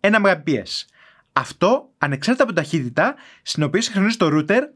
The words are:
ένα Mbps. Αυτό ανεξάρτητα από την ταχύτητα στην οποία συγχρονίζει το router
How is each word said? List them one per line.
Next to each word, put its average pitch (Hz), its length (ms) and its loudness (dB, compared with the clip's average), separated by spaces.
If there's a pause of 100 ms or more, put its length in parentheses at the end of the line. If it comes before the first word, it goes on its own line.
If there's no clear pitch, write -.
ένα 208 220 2
Mbps. 156 600 -2 (480)
Αυτό - 640 0
ανεξάρτητα 220 460 0
από 220 80 -6
την 165 100 -2
ταχύτητα 151 520 -2 (280)
στην - 200 -4
οποία 156 200 0
συγχρονίζει 214 340 0
το 170 160 2
router 156 280 2 (160)